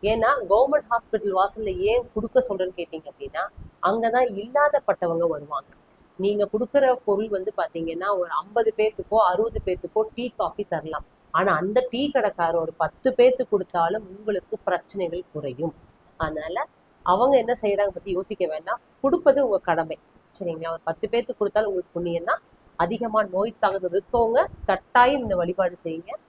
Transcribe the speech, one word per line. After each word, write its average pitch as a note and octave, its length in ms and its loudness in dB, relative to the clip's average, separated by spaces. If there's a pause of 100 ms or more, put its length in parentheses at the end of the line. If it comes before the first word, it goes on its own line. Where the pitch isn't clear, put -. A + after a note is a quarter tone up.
ஏன்னா A3 260 2 (160)
கவர்மெண்ட் C4+ 440 4
ஹாஸ்பிட்டல் G#3+ 460 -2
வாசல்ல G3 360 0 (100)
ஏன் A#3 280 2
கொடுக்க A3 300 0
சொல்றேன்னு F#3+ 380 -2
கேட்டீங்க D#3+ 300 -10
அப்படின்னா, C#3+ 360 -8 (380)
அங்கதான் A3+ 540 2
இல்லாதப்பட்டவங்க G#3 920 0
வருவாங்க. D3 420 -6 (500)
நீங்க G#3 260 0
கொடுக்குற B3 400 0 (180)
பொருள் G#3 260 0
வந்து G3 260 -4
பாத்தீங்கன்னா, E3 640 -4
ஒரு F3 180 -2
ஐம்பது G#3+ 400 0
பேத்துக்கோ G#3+ 480 0
அறுபது G3 380 2
பேத்துக்கோ F#3 480 -2
டீ, A#3+ 200 -8
காஃபி G3+ 340 -6
தரலாம். D#3 420 -8 (280)
ஆனா F#3 200 2
அந்த F#3+ 320 0
டீ B3 220 -4
கடைக்காரர் F3 540 0
ஒரு D#3+ 120 -6
பத்து - 380 -2
பேத்துக்கு B3+ 380 4
கொடுத்தாலும் F#3 580 0
உங்களுக்கு G#3 560 -6
பிரச்சனைகள் F3+ 640 -4
குறையும். D3 460 -6 (440)
அதனால D#3 380 -6 (500)
அவங்க A3+ 320 4
என்ன A#3 160 2
செய்யறாங்க G3+ 400 0
பத்தி G3 180 -8
யோசிக்க F#3+ 340 -4
வேண்டாம், D#3+ 340 -6 (180)
கொடுப்பது C#4 460 4
உங்க G#3 160 2
கடமை. D#3+ 380 -2 (380)
சரிங்களா? E3 360 -6
ஒரு E3 120 -10
பத்து E3 240 -4
பேத்துக்கு A#3 320 -4
கொடுத்தாலும் G#3 300 0
உங்களுக்கு F#3 260 -6
புண்ணியம் E3+ 300 -4
தான். C#4+ 160 -2 (380)
அதிகமா A3 440 0
நோய் G3 360 -2
தாக்குதல் F#3+ 320 0
இருக்கவங்க A3+ 480 2 (260)
கட்டாயம் B3 560 4
இந்த G#3 140 -2
வழிபாடு F3+ 420 0
செய்யுங்க. E3+ 360 -8 (160)